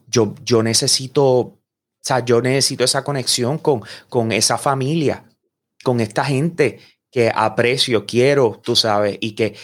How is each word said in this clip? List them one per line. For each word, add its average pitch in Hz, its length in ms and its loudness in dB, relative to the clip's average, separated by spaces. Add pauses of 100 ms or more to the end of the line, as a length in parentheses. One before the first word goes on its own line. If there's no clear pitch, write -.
yo, 107 360 0
yo 113 200 2
necesito, 131 600 0
o 127 360 0 (400)
sea, 127 220 -2
yo 120 180 2
necesito 131 420 0
esa 131 200 0
conexión 131 540 -2
con, 135 240 0 (280)
con 113 220 0
esa 117 260 0
familia, 135 680 -2 (580)
con 123 160 0
esta 113 240 -2
gente 143 560 -2 (320)
que 113 220 2
aprecio, 117 720 0
quiero, 123 580 2
tú 120 120 0
sabes, 104 440 0
y 110 140 -6
que 107 300 -4